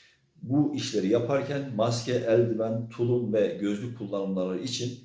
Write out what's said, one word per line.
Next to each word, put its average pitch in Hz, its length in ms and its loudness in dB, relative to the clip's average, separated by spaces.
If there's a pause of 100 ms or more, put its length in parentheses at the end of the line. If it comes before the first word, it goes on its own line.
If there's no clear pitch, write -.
(420)
bu 143 340 2
işleri 104 320 -2
yaparken 135 680 0
maske, 120 360 0
eldiven, 117 800 2
tulum 120 440 0
ve 98 280 2
gözlük 104 360 -2
kullanımları 95 600 -2
için - 460 -6